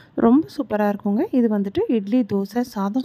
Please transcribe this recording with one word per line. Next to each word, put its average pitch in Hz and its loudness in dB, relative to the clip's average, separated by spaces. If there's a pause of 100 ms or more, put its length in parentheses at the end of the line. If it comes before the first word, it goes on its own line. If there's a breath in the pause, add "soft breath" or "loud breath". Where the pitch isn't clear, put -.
(140 loud breath)
ரொம்ப 240 4 (100)
சூப்பரா 208 -2
இருக்குங்க. 208 -2
இது 233 2
வந்துட்டு 202 -2
இட்லி, 226 0
தோசை, 196 -2
சாதம் 220 -4